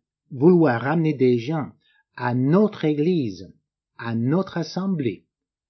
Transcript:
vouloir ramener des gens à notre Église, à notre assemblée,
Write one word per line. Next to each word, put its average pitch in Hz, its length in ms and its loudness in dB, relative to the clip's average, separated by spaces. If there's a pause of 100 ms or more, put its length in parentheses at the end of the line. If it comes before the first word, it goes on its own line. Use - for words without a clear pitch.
(300)
vouloir 143 520 4
ramener 156 320 0
des 123 240 2
gens 123 320 -6 (460)
à 123 180 -4
notre 165 500 2
Église, 147 680 -2 (440)
à 117 180 -6
notre 147 440 -2
assemblée, 160 680 -4 (460)